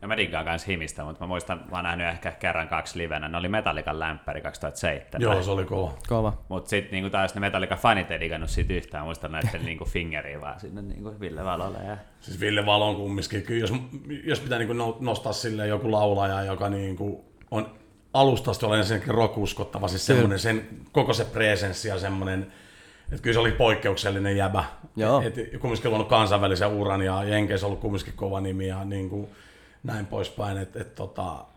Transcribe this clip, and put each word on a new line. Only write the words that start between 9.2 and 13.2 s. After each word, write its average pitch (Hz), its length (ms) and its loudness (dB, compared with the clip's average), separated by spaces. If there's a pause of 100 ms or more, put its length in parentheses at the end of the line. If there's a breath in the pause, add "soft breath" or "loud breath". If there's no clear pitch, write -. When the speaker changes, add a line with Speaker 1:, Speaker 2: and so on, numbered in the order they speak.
Speaker 1:
näitten 80 320 -2
<laughs> - 20 -4
niinku 82 180 -6
fingeriä 76 560 -4
vaan 71 200 -10
sinne 101 220 -12
niinku 101 380 -10
Ville 82 240 -8
Valolle. 92 420 -4
Ja 104 100 -8 (240)
Speaker 2:
Siis 92 200 -10
Ville 104 260 2
Valo 104 220 6
on 101 80 0
kumminkin, 98 460 -2